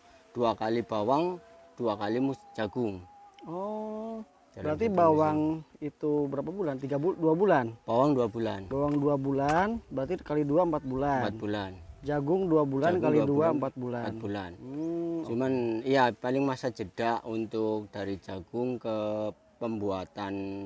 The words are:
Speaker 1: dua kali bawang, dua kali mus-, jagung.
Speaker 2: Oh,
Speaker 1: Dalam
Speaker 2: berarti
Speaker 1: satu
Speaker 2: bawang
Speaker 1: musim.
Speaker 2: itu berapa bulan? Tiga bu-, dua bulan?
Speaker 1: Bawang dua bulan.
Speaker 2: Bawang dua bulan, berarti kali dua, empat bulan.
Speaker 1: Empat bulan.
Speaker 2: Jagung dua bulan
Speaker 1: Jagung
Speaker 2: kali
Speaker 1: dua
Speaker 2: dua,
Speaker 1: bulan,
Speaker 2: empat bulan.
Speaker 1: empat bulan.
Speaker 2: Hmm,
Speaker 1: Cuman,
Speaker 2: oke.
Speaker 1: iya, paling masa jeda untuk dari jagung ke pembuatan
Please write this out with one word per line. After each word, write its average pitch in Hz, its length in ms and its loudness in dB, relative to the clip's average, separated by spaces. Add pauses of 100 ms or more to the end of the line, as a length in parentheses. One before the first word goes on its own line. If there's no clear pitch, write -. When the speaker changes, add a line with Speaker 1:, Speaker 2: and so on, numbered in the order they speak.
(320)
Speaker 1:
dua 117 200 0
kali 113 280 -2
bawang, 135 560 0 (380)
dua 113 200 -2
kali 104 240 -2
mus-, 135 220 -2 (120)
jagung. 104 520 -4 (400)
Speaker 2:
Oh, 214 800 -8 (260)
Speaker 1:
Dalam - 160 -12
Speaker 2:
berarti 151 220 0
Speaker 1:
satu 196 80 2
Speaker 2:
bawang 156 420 6 (220)
Speaker 1:
musim. - 240 -14
Speaker 2:
itu 151 260 -4 (140)
berapa 139 260 -4
bulan? 175 280 -2
Tiga 139 180 -2
bu-, 160 180 2
dua 160 200 4
bulan? 147 500 4
Speaker 1:
Bawang 127 280 4
dua 123 140 4
bulan. 107 400 -2
Speaker 2:
Bawang 143 300 0
dua 143 180 4
bulan, 139 520 2 (200)
berarti 139 320 -4
kali 151 240 0
dua, 147 220 4
empat 156 180 0
bulan. 135 400 0
Speaker 1:
Empat 107 140 -2
bulan. 104 360 -4 (260)
Speaker 2:
Jagung 147 480 0
dua 156 160 6
bulan 143 320 2
Speaker 1:
Jagung 170 100 0
Speaker 2:
kali 151 140 4
Speaker 1:
dua 143 80 4
Speaker 2:
dua, 143 100 2
Speaker 1:
bulan, 160 220 4
Speaker 2:
empat 135 160 -4
bulan. 123 320 -6
Speaker 1:
empat 110 100 -6
bulan. 101 380 -6
Speaker 2:
Hmm, 165 640 -6
Speaker 1:
Cuman, 127 320 -2 (220)
Speaker 2:
oke. 113 100 -4
Speaker 1:
iya, 131 200 4 (100)
paling 131 320 0
masa 131 240 -4
jeda 113 540 -2
untuk 110 640 -2
dari 98 280 -6
jagung 117 600 -6
ke 110 180 -4 (640)
pembuatan 101 760 -4 (320)